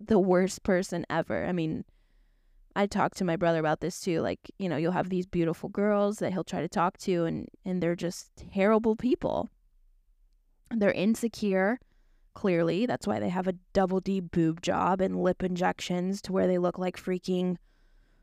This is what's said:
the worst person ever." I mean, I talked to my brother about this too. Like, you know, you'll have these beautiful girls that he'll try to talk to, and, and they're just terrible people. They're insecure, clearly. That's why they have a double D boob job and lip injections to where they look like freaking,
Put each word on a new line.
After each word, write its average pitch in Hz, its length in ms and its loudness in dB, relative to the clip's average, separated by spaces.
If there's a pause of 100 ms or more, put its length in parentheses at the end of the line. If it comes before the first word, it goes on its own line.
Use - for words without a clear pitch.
the 214 180 4
worst 185 440 2
person 180 460 0
ever." 147 360 -2
I 180 80 -2
mean, 165 320 -2 (920)
I 202 120 2
talked 180 320 0
to 196 40 0
my 165 140 2
brother 165 220 2
about 156 200 0
this - 220 -6
too. 165 180 0
Like, 92 200 -2 (200)
you 196 80 -4
know, 160 80 -2
you'll 160 160 0
have 180 160 0
these 185 180 -2
beautiful 170 440 -2
girls 202 500 0
that 180 140 -2
he'll 185 100 -2
try 175 160 -8
to 147 80 -4
talk 180 320 -2
to, 175 240 0
and, 165 240 -4 (160)
and 185 180 -4
they're 170 140 2
just - 400 -8
terrible 220 640 2
people. - 520 -2 (1200)
They're 202 200 4
insecure, 208 880 0 (540)
clearly. 170 520 2
That's - 220 -4
why 214 140 0
they 208 80 0
have 185 180 -2
a 185 80 0 (160)
double 190 300 2
D 196 180 0
boob 165 420 0
job 180 380 2
and 185 240 0
lip 180 180 0
injections 180 800 -2
to 185 100 -6
where 190 140 2
they 180 100 2
look 175 200 0
like 185 200 -4
freaking, 180 580 -2 (680)